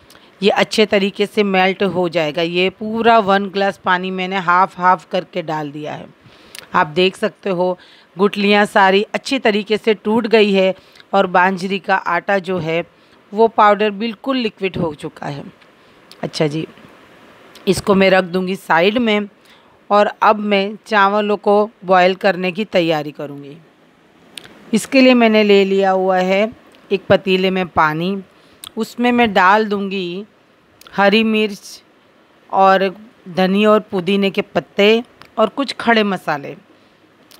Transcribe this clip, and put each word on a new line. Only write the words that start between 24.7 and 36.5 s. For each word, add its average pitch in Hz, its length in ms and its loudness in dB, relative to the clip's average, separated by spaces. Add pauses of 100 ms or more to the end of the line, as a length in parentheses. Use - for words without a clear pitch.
इसके 262 280 0
लिए 254 140 6
मैंने 220 280 4
ले 202 220 4
लिया 190 260 0
हुआ 185 280 0
है 190 320 0 (400)
एक 196 180 -4
पतीले 190 400 2
में 185 180 -2
पानी, 165 500 -2 (600)
उसमें 240 340 -4
मैं 240 220 0
डाल 202 320 4
दूँगी 196 600 -6 (720)
हरी 202 300 4
मिर्च 214 560 -4 (680)
और 190 340 2 (460)
धनिया 185 400 0
और 214 120 4
पुदीने 196 480 -2
के 196 140 -4
पत्ते 220 600 0 (340)
और 220 120 0
कुछ 277 260 -8
खड़े 226 280 0
मसाले। 156 520 -6 (840)